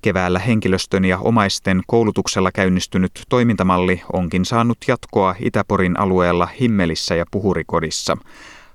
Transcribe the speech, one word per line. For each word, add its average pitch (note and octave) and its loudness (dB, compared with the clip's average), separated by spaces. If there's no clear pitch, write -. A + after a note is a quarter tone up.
Keväällä F2+ 0
henkilöstön F#2+ 0
ja F#2 2
omaisten G2 0
koulutuksella G2+ 0
käynnistynyt F#2 0
toimintamalli F#2 2
onkin F#2 -2
saanut A#2 0
jatkoa G2 0
Itä-Porin G2 0
alueella F2+ 2
Himmelissä F#2+ 0
ja E2+ 0
Puhurikodissa. E2 -2